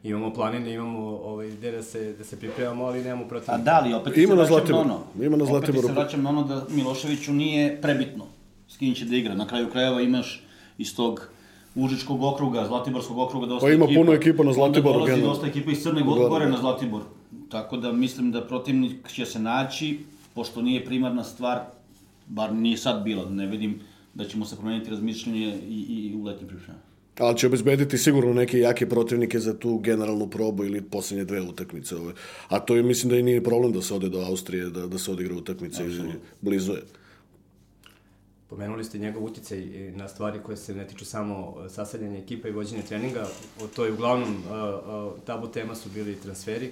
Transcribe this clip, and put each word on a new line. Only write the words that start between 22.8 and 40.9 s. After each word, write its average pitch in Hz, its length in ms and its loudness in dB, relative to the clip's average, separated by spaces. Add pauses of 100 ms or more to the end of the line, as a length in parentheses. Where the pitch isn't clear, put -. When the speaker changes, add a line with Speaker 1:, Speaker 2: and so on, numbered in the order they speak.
Speaker 2:
bila, 95 260 -2
ne 98 160 -4
vidim 104 340 -4 (340)
da 104 100 -10
ćemo 104 200 -6
se 104 120 -10
promeniti 110 340 -6
razmišljanje 110 480 -4 (200)
i, 101 160 -10 (140)
i, 110 200 -6
i 104 80 -6
u 104 80 -6
letnjim 98 240 -10
pripremama. 90 300 -16 (400)
Speaker 3:
Ali 117 200 4
će 131 80 6
obezbediti 135 520 4
sigurno 127 360 4
neke 123 240 2
jake 120 300 4
protivnike 117 520 2
za 110 180 -2
tu 117 200 0
generalnu 107 480 0
probu 104 380 -2
ili 101 180 -4
poslednje 98 420 -6
dve 95 160 -4
utakmice, 87 560 -10
ove. 85 160 -8 (360)
A 92 120 2
to 120 160 4
je, 120 60 8
mislim 123 280 2
da 123 60 6
i 123 60 6
nije 120 220 4
problem 120 280 4
da 92 100 -2
se 101 120 -4
ode 95 140 -2
do 90 120 -4
Austrije, 92 460 -4
da, 90 200 -6
da 90 120 -6
se 98 120 -6
odigra 90 240 -4
utakmica 87 480 -8
i 85 40 -4
Speaker 2:
Apsolutno. 85 280 -6 (260)
Speaker 3:
blizu 98 320 0
je. - 100 -6 (1700)
Speaker 1:
Pomenuli 104 360 -8
ste 107 140 -10
njegov 107 260 -6
uticaj 107 360 -10 (320)
na 98 160 -12
stvari 107 320 -6
koje 104 160 -12
se 101 180 -12
ne 98 120 -10
tiču - 180 -18